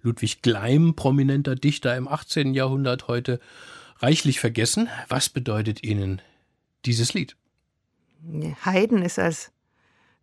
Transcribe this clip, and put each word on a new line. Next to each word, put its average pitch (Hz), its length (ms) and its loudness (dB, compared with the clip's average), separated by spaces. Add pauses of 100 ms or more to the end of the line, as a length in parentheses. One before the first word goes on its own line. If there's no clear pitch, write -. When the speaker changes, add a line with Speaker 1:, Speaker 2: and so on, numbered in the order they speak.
Speaker 1:
Ludwig 117 400 -2
Gleim, 131 520 4
prominenter 139 600 2
Dichter 127 420 -2
im 127 100 -6
achtzehnten 143 460 -2
Jahrhundert, 131 540 0
heute 123 320 -2 (580)
reichlich 139 420 2
vergessen. 117 480 0 (200)
Was 135 220 -2
bedeutet 107 540 -4
Ihnen 98 380 -2 (640)
dieses 117 300 0
Lied? 160 200 -6 (1300)
Speaker 2:
Haydn 196 380 2
ist 175 160 -2
als, 170 340 -2 (720)